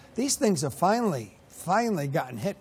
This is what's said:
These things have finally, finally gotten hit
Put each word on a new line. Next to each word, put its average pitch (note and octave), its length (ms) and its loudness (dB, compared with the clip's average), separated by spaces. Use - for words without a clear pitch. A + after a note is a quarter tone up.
These C4 220 0
things G3 260 2
have C#3+ 120 -2
finally, F3+ 640 0
finally G3 600 0
gotten C3 300 -2
hit G3 220 -4